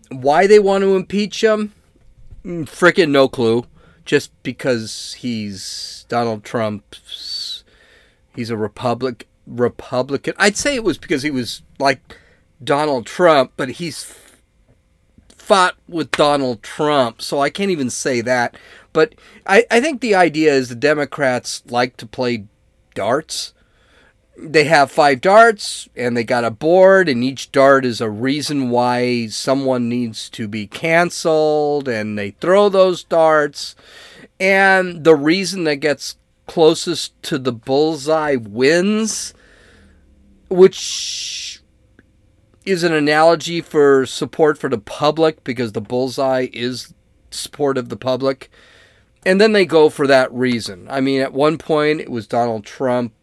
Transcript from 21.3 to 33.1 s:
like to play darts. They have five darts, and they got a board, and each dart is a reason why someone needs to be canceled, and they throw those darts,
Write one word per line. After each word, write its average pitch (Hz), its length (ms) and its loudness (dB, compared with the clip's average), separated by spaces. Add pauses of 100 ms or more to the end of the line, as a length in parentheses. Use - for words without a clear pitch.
like 123 300 -2
to - 80 -18
play 120 420 -6 (460)
darts. 120 600 -4 (840)
They 156 280 2
have 143 280 4
five 143 300 2
darts, 214 720 4
and 123 220 -2
they 117 60 0
got 120 200 0
a 113 60 0
board, 185 580 4
and 120 160 -2
each 131 280 -8
dart 135 340 4
is 120 160 -4
a 113 80 -4
reason 131 640 -4
why 123 560 0
someone 131 600 -2
needs 120 440 -6
to 110 160 -10
be 104 180 -8
canceled, 156 1200 0
and 107 300 -4
they 101 140 -6
throw 196 360 2
those 185 360 2
darts, 156 720 0 (640)